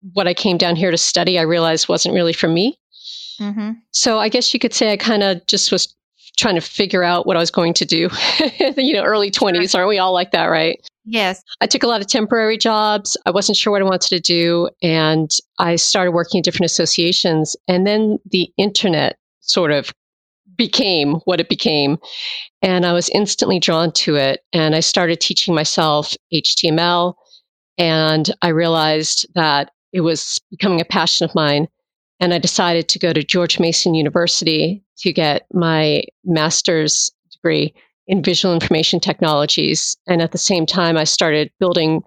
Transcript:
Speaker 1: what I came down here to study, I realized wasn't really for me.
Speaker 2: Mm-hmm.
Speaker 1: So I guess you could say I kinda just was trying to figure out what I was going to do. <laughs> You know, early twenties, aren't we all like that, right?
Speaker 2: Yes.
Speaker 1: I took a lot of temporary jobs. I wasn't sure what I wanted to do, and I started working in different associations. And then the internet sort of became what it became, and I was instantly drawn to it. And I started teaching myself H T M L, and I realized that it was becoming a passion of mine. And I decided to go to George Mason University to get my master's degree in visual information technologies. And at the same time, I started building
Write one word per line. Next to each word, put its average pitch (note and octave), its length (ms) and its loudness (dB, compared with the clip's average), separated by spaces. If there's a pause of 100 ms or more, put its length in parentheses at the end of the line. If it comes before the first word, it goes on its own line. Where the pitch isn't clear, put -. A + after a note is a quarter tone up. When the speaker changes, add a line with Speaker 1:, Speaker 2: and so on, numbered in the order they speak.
(140)
Speaker 1:
what F#3+ 120 0
I F3+ 80 0
came F3+ 240 0
down E3+ 160 2
here F3 160 0
to E3+ 80 0
study, F3+ 400 0
I E3+ 40 2
realized E3 460 2
wasn't F3 280 0
really E3+ 160 2
for E3+ 160 0
me. F#3 280 0 (640)
Speaker 2:
Mm-hmm. G#3 300 -6 (220)
Speaker 1:
So A3+ 260 0
I G#3+ 100 0
guess A#3+ 240 0
you - 60 0
could - 160 -2
say A3 180 2
I G3+ 40 0
kinda G3+ 500 0
just - 240 0
was - 240 -2 (420)
trying G3+ 200 0
to E3 40 0
figure F#3 440 -2
out F3 240 0
what F#3 80 2
I - 20 2
was E3 140 0
going E3+ 220 0
to - 100 0
do. E3 300 0
<laughs> - 40 -8 (580)
You C4+ 180 0
know, - 100 -2
early G3+ 260 0
twenties, F#3 420 0
aren't F#3 160 2
we G#3 100 0
all F#3 140 2
like F3+ 200 0
that, E3 140 2
right? D#3+ 300 0 (280)
Speaker 2:
Yes. G#3+ 360 -4 (200)
Speaker 1:
I - 60 0
took - 180 0
a - 20 2
lot A#3 140 0
of G3+ 80 -8
temporary A3 500 0
jobs. G#3+ 680 0
I F3+ 60 0
wasn't G3+ 260 0
sure - 160 0
what G3+ 100 2
I - 20 2
wanted F#3 240 0
to F3+ 120 0
do, E3+ 480 2 (140)
and D#3+ 480 2 (300)
I E3+ 160 0
started F3+ 340 0
working E3+ 280 0
in E3+ 40 0
different F3 220 0
associations. E3 880 0 (140)
And F#3 180 2
then G#3+ 320 0 (120)
the F3 260 2
internet F#3 600 0 (260)
sort E3+ 280 0
of C#3+ 220 -2 (640)
became E3+ 680 0
what F3+ 140 0
it E3 100 -2
became, D3+ 500 0 (640)
and F#3 220 2
I F3 80 2
was F3 180 0
instantly G3 500 0
drawn E3 320 0
to - 240 0
it. C3+ 240 0 (120)
And D#3 220 2
I D#3+ 60 2
started E3+ 400 0
teaching - 340 0
myself D3+ 640 0 (160)
H D#3 240 0
T - 100 0
M D#3+ 140 2
L, F3 360 0 (640)
and D#3 500 2 (140)
I F3 60 2
realized D#3 760 0 (120)
that D3 340 0 (220)
it F#3 80 -2
was D#3+ 400 -2 (100)
becoming F3+ 300 0
a E3+ 40 -2
passion E3 400 0
of D#3+ 100 -6
mine. D3+ 340 0 (520)
And F3+ 120 2
I F3 60 0
decided F3 500 0
to - 100 0
go E3 140 0
to D#3 100 0
George F3 380 -2
Mason E3 340 0
University D#3+ 880 0 (160)
to F3 140 -2
get D3+ 400 0
my D#3+ 520 0 (200)
master's D#3+ 840 0 (200)
degree D#3 440 -2 (320)
in F#3 160 0
visual F3+ 320 0
information E3 460 0
technologies. D3+ 960 0 (100)
And E3+ 160 2
at E3 80 -2
the F3+ 80 -6
same E3+ 260 0
time, E3 320 0
I D#3 80 0
started D3+ 540 0
building E3+ 480 0